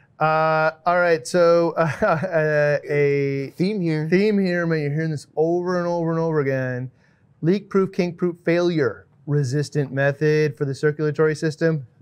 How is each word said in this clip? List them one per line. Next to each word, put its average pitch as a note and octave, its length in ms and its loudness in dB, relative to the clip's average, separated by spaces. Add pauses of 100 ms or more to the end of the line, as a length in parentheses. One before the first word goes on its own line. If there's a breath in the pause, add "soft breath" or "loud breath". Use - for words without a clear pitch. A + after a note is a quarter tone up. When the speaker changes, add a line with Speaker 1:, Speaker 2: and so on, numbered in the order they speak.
(200 soft breath)
Speaker 1:
Uh, D#3 500 2 (160)
all F3+ 140 2
right, E3+ 260 2
so, E3+ 480 4
<laughs> - 20 -16
uh, E3 140 2 (160)
uh, D#3 720 0 (100)
a C#3 680 0
Speaker 2:
Theme G3 240 -2
here. D#3 280 -2
Speaker 1:
theme G3 300 2
here, F3 260 0
man, D#3+ 160 0
you're C#3+ 120 -2
hearing D#3+ 180 -2
this D3 240 -8
over F3 420 0
and F3 120 -2
over E3+ 240 -2
and E3 80 -2
over E3 180 -2
again. C3 540 -2 (520 soft breath)
Leak-proof, G3 460 0
kink-proof, F3 540 -4
failure-resistant D3 1500 -2
method D3+ 640 0
for D3 80 -6
the C#3 120 -4
circulatory D3+ 580 0
system, D#3 540 -2 (140)